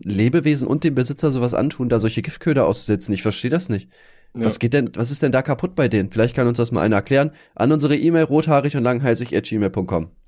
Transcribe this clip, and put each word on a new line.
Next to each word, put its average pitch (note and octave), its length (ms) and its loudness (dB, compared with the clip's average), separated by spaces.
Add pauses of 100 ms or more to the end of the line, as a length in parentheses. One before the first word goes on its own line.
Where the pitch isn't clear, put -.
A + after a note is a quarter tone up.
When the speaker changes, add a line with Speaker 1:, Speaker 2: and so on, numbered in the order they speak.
Speaker 1:
Lebewesen B2+ 640 0
und D3 160 -2
dem D#3 120 0
Besitzer C3+ 360 0
sowas B2 220 0
antun, B2+ 360 -2
da A#2+ 100 2
solche A2 220 -2
Giftköder C#3 460 0
auszusetzen? G#2 460 -2
Ich F#2+ 80 -4
versteh A2 280 -2
das F3 200 -2
nicht. G2+ 200 -4 (460)
Speaker 2:
Ja. A#2 100 -4
Speaker 1:
Was A2 140 0
geht A#2+ 140 0
denn, C#3 220 2
was A#2+ 160 -4
ist C#3 100 -6
denn C#3 100 2
da C3 120 2
kaputt D3 320 -4
bei C#3+ 120 2
denen? G2 220 0
Vielleicht A2+ 260 0
kann B2+ 120 2
uns A#2+ 100 0
das A#2+ 140 0
mal A2 100 0
einer G#2+ 140 2
erklären. C#3 360 0 (220)
An B2 180 2
unsere D3 240 2
E-Mail E3 280 2
rothaarig D3 520 2
und C3 80 0
langheißig B2 520 0
at G#2+ 120 0
gmail G#2 220 0
punkt F#2 220 -4
com. E2 180 -2 (180)